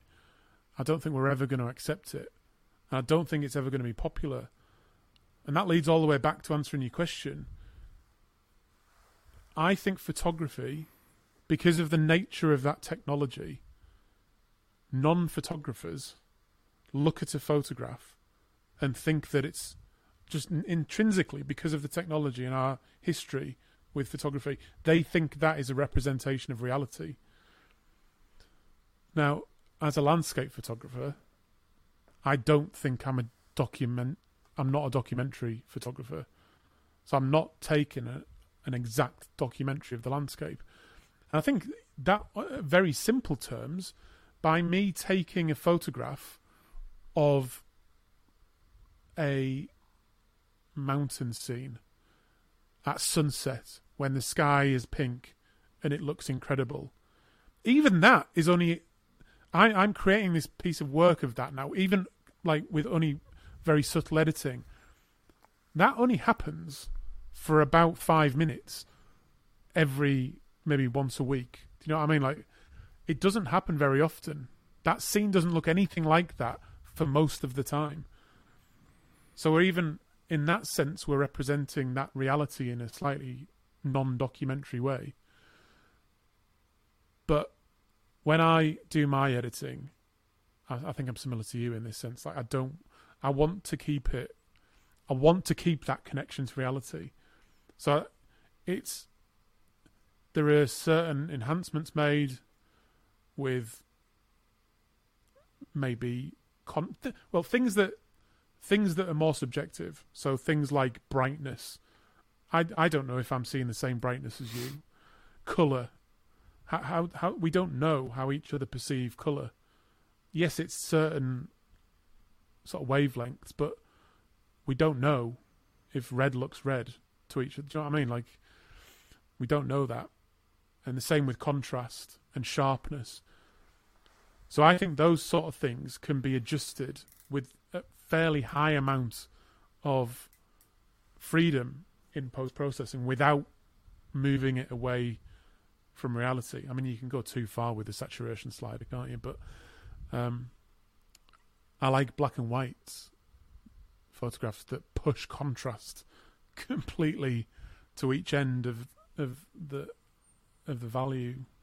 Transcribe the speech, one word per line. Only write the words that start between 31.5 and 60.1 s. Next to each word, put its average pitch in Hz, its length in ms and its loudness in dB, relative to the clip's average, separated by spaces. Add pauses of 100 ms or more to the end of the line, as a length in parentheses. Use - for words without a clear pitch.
I 139 120 4
don't 147 400 4
think 127 300 -4
I'm 131 120 0
a 120 60 0 (320)
document-, 123 640 -2 (380)
I'm 135 140 0
not 143 160 0
a 127 40 -2
documentary 127 760 -4
photographer. 131 600 -10 (800)
So - 120 0
I'm 131 140 2
not - 300 2
taking 147 460 0
a, 135 160 -10 (440)
an 127 80 -4
exact 123 540 -2 (100)
documentary 135 580 -4
of 113 60 -10
the 127 80 -4
landscape. 139 520 -6 (680)
And 151 60 2
I - 20 2
think 233 260 2 (300)
that, 196 300 0 (100)
uh, 277 240 -6
very 175 320 4
simple 226 440 0
terms, 135 580 -10 (480)
by 160 180 4
me 180 320 2
taking 180 580 0
a 147 40 0
photograph 139 840 -2 (800)
of 143 460 4 (1600)
a 135 500 -2 (1080)
mountain 139 580 -2
scene 123 460 -10 (1080)
at - 160 -4
sunset - 800 -2 (160)
when 139 180 -2
the 127 80 -2
sky 143 420 4
is 131 220 2
pink 127 480 -6 (480)
and 143 100 0
it 147 100 -4
looks 147 260 -6
incredible, 135 640 -4 (720)
even 247 360 8
that 220 340 8
is 165 140 4
only, 175 340 4 (720)
I, 214 200 8
I'm 202 200 4
creating 190 420 4